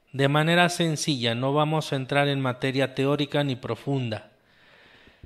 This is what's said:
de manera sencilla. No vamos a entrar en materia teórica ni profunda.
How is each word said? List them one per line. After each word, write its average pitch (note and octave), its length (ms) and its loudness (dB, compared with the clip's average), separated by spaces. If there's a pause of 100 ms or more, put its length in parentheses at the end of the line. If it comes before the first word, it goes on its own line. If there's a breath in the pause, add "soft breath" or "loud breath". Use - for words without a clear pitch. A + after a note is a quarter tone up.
(120)
de C#3 160 2
manera E3 400 4
sencilla. D3 680 0
No C3+ 200 -2
vamos D3+ 360 0
a C#3+ 60 -2
entrar C#3+ 320 0
en C#3 140 0
materia C3 520 -2
teórica C#3+ 480 0
ni C3+ 140 -2
profunda. A#2 760 -6 (920 soft breath)